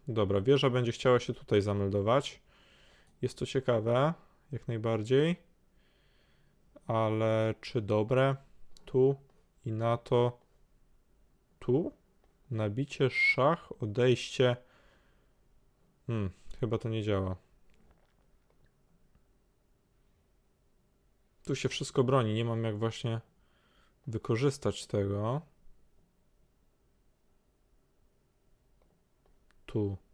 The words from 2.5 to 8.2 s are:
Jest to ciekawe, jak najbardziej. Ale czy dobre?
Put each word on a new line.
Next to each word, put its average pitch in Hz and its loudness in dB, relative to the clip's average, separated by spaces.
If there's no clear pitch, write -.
Jest - -4
to 131 -4
ciekawe, 123 0
jak 127 -8
najbardziej. 117 0
Ale 110 0
czy - -4
dobre? 113 2